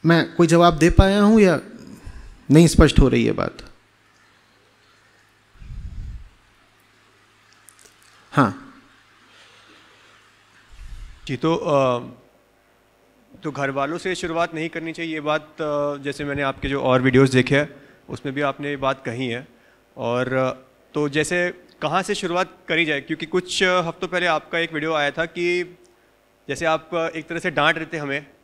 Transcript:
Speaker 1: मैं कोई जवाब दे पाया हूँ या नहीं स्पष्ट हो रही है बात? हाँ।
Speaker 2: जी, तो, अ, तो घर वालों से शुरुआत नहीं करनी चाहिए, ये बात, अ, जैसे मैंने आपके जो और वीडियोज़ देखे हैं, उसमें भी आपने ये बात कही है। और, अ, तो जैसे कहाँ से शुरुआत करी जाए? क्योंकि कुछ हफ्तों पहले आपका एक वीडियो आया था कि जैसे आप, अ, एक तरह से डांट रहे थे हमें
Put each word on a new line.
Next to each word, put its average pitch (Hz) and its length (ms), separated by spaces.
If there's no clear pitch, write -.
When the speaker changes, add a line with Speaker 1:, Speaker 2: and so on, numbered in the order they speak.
Speaker 1:
मैं 165 300
कोई 170 120
जवाब 170 300
दे 160 120
पाया 196 320
हूँ 214 200
या 175 180
नहीं 160 160
स्पष्ट - 320
हो 139 80
रही 120 180
है 113 60
बात? - 260
हाँ। - 500
Speaker 2:
जी, 131 100
तो, 165 180
अ, 135 440
तो 156 80
घर 139 180
वालों 139 280
से 180 180
शुरुआत 165 400
नहीं 160 140
करनी 165 240
चाहिए, 160 200
ये 156 80
बात, 151 200
अ, 147 560
जैसे 139 260
मैंने 143 180
आपके 135 280
जो 139 120
और 127 200
वीडियोज़ 131 300
देखे 127 240
हैं, 143 200
उसमें 135 260
भी 143 60
आपने 143 280
ये 143 80
बात 135 280
कही 123 220
है। 123 200
और, 123 360
अ, 131 180
तो 147 160
जैसे 175 400
कहाँ 165 220
से 202 120
शुरुआत 180 420
करी 165 160
जाए? 147 160
क्योंकि 156 240
कुछ 180 380
हफ्तों 180 440
पहले 180 180
आपका 165 340
एक 165 140
वीडियो 156 200
आया 147 180
था 160 140
कि 175 520
जैसे 143 160
आप, 160 280
अ, 165 240
एक 156 100
तरह 170 120
से 180 120
डांट 151 260
रहे 160 80
थे 160 120
हमें 143 300